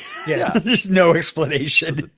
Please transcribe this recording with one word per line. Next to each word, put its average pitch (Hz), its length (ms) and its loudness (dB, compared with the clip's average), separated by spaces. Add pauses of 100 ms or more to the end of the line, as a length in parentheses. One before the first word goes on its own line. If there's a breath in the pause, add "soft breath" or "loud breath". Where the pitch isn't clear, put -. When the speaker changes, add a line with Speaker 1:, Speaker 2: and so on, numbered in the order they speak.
Speaker 1:
<laughs> - 180 -12
Speaker 2:
Yes. 147 280 -2
Speaker 3:
Yeah. 214 60 2
Speaker 1:
There's 208 300 0
no 180 240 6
explanation. 147 800 -2
Speaker 3:
Listen, 151 240 -6